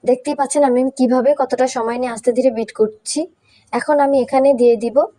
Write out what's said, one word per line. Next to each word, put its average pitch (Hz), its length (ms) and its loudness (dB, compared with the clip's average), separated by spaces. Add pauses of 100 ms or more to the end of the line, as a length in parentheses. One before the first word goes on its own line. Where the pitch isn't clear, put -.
দেখতেই 254 360 -2
পাচ্ছেন 285 300 0
আমি 247 120 0 (160)
কিভাবে 254 320 2 (120)
কতটা 254 240 -2 (100)
সময় 233 240 -4
নিয়ে 247 160 -6
আস্তে 226 220 -2
ধীরে 254 200 2
বিট 226 220 -6
করছি। 214 400 -4 (540)
এখন 269 220 0 (100)
আমি 277 200 2
এখানে 269 240 2 (120)
দিয়ে 240 220 6
দিব 226 140 0 (220)